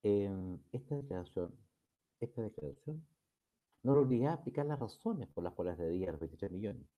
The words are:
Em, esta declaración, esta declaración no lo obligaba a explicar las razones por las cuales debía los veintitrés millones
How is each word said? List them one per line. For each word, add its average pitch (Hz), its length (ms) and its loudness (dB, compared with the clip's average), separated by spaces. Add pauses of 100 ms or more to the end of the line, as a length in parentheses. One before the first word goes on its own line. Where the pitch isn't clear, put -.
Em, 98 560 2 (120)
esta 135 240 -4
declaración, 92 560 -4 (680)
esta 117 240 -4
declaración 107 600 -8 (760)
no 139 140 6
lo 147 60 10
obligaba 131 320 4
a - 20 0
explicar 151 320 -2
las 147 120 0
razones 139 500 -4
por 87 140 -6
las 87 100 -2
cuales 87 260 -2
debía 87 320 0
los 76 80 -6
veintitrés 92 320 -6
millones 104 340 -6 (120)